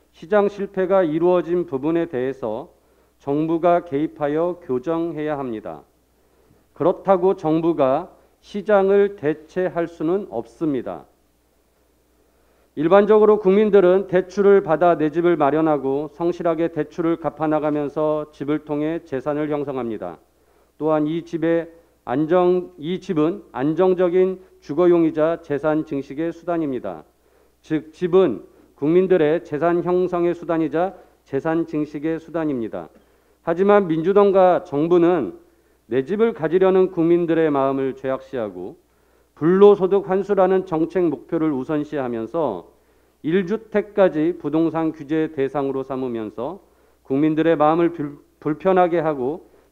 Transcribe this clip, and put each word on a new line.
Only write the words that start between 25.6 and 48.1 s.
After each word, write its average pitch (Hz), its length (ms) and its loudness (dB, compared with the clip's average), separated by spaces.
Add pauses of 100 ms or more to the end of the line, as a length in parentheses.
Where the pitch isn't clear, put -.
증식의 143 480 -6
수단입니다. 135 720 -6 (560)
즉, 156 320 -6
집은 175 520 0 (320)
국민들의 175 680 2
재산 165 380 -2
형성의 175 520 -2
수단이자 165 600 -4 (300)
재산 160 420 -4
증식의 151 540 -6
수단입니다. 131 680 -6 (540)
하지만 196 440 2
민주당과 185 800 4
정부는 165 720 2 (520)
내 131 140 0
집을 220 300 0
가지려는 185 580 2
국민들의 165 580 2
마음을 135 460 -2
죄악시하고 117 800 -8 (580)
불로소득 190 760 4
환수라는 190 560 0
정책 165 440 -2
목표를 156 440 -2
우선시하면서 131 1160 -4 (540)
일 175 260 0
주택까지 185 880 0
부동산 160 540 -2
규제 156 420 -4
대상으로 135 480 -4
삼으면서 127 800 -8 (420)
국민들의 156 540 0
마음을 165 340 2
불-, 147 280 -10 (200)